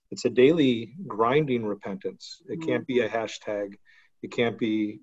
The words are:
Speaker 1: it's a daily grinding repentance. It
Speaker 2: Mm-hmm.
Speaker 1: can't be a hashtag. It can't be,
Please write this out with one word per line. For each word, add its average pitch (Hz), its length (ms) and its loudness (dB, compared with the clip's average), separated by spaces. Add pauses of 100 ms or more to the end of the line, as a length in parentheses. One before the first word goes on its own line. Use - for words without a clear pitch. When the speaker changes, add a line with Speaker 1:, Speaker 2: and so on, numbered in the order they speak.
(100)
Speaker 1:
it's - 160 -8
a 120 40 2
daily 123 640 4 (120)
grinding 120 580 0
repentance. 98 840 -8
It 135 140 -8
Speaker 2:
Mm-hmm. 160 80 -4
Speaker 1:
can't 120 180 -2
be 123 140 2
a 110 80 0
hashtag. 104 680 -6 (480)
It 113 80 -12
can't 117 280 0
be, 107 440 0